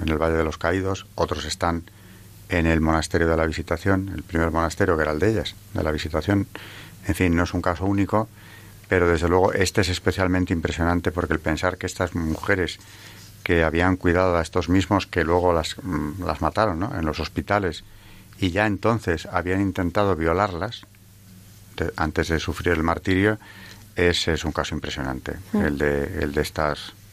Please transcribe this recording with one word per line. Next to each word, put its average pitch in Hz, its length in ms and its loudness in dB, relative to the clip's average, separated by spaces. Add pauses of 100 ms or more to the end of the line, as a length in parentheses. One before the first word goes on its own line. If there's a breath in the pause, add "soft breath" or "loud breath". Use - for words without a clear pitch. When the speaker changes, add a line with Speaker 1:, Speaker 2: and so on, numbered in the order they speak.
Speaker 1:
en 80 60 -2
el 78 100 0
Valle 80 180 2
de 80 80 2
los 78 140 -4
Caídos, 95 560 -2
otros 78 300 -2
están 85 400 -2 (640 loud breath)
en 85 180 2
el 80 140 4
monasterio 80 480 2
de 82 80 2
la 80 100 2
Visitación, 95 680 -2
el - 80 -8
primer 82 280 0
monasterio 82 460 0
que 78 60 2
era 76 100 0
el 76 60 -2
de 95 120 2
ellas, 101 240 -2 (200)
de 95 80 -2
la 78 100 0
Visitación. 80 540 0 (600 loud breath)
En 87 80 0
fin, 87 220 2
no 87 60 4
es 85 100 -2
un 87 80 -2
caso 90 240 -2
único, 101 440 0 (600 loud breath)
pero 90 180 4
desde 85 220 4
luego 90 240 4
este 101 300 2
es 90 80 -2
especialmente 90 640 0
impresionante 85 580 0
porque 82 220 -2
el 80 60 -2
pensar 87 360 -2
que - 100 -6
estas 90 280 -4
mujeres 85 640 -2 (640 loud breath)
que 85 220 4
habían 85 320 2
cuidado 90 420 2
a 82 40 2
estos 82 280 -2
mismos, 95 360 2
que 82 180 0
luego 87 280 4
las, 82 300 0
mm, 80 420 -4
las 80 160 -4
mataron, 85 400 0
¿no?, 101 180 -4
en 82 60 -2
los 78 160 -2
hospitales, 95 640 -2 (540 loud breath)
y 92 120 0
ya 101 160 2
entonces 98 640 0
habían 90 300 -2
intentado 95 560 0
violarlas 90 680 -2 (880)
de, - 200 -2
antes 80 320 0
de 80 120 2
sufrir - 320 0
el 80 100 2
martirio, 92 560 2 (560 loud breath)
es, 87 320 2
es 80 180 0
un 76 80 -2
caso 76 220 -2
impresionante, 71 640 -6 (160)
Speaker 2:
Mm. 208 80 2
Speaker 1:
el 73 180 0
de, 73 440 0
el 73 100 -2
de 73 80 0
estas, 73 540 -2 (180)